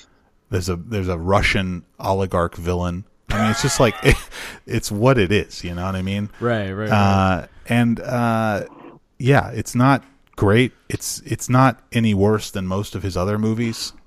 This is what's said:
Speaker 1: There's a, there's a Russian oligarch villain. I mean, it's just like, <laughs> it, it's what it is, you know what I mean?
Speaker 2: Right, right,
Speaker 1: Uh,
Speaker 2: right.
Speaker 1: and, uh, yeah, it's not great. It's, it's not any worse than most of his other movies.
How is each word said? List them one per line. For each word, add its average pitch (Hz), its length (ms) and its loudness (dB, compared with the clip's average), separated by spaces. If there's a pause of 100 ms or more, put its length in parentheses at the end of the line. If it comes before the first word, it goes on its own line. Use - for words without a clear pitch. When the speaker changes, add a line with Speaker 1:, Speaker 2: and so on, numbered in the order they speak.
(500)
Speaker 1:
There's 90 180 -4
a, 90 80 -2
there's 95 320 -6
a 87 100 -2
Russian 92 640 0 (140)
oligarch 95 580 -2
villain. 87 480 -4 (240)
I 107 140 0
mean, 110 80 2
it's 110 120 -2
just 139 180 0
like, 120 180 4
<laughs> - 60 -14
it, 135 120 6 (480)
it's - 260 -4
what 117 280 4
it 95 140 2
is, - 320 -2
you 87 100 -6
know 87 100 -6
what 95 120 -4
I 92 60 -4
mean? 101 280 -4 (100)
Speaker 2:
Right, 110 320 -2
right, 107 160 -6
Speaker 1:
Uh, 98 520 2
Speaker 2:
right. - 80 -14 (200)
Speaker 1:
and, 117 320 2
uh, 113 640 -2 (540)
yeah, 127 320 2
it's - 240 -8
not 127 300 4 (320)
great. 110 360 4 (160)
It's, - 380 -8
it's - 240 -8
not 127 320 4 (100)
any 113 220 2
worse 101 380 2
than 95 140 -4
most 98 280 -6
of 92 80 -8
his 92 140 -4
other 95 220 0
movies. 110 540 -4 (140)